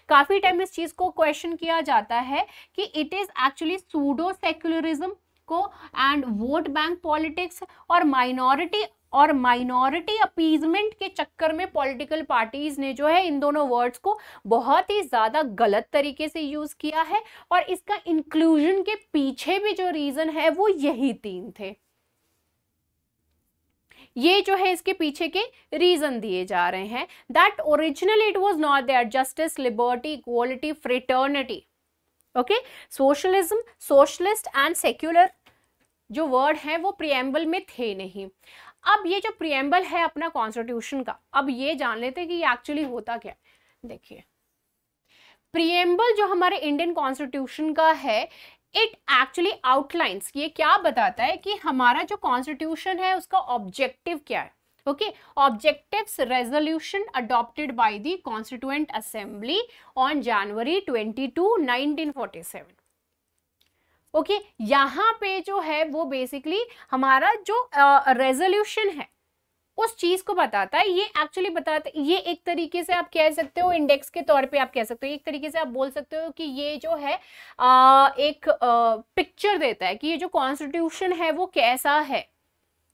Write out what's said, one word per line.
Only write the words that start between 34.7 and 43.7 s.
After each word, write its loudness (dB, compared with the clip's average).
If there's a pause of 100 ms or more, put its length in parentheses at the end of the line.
secular 4 (840)
जो -2
वर्ड 2
हैं -6
वो -2
प्रीएम्बल -2
में -2
थे -8
नहीं। -12 (560)
अब 2
ये 0
जो -6
प्रीएम्बल 0
है -2
अपना -4
कॉन्स्टिट्यूशन -6
का, -10 (140)
अब 0
ये -2
जान -4
लेते -6
हैं -8
कि -4
ये -2
actually -2
होता -8
क्या -14
है। -20 (480)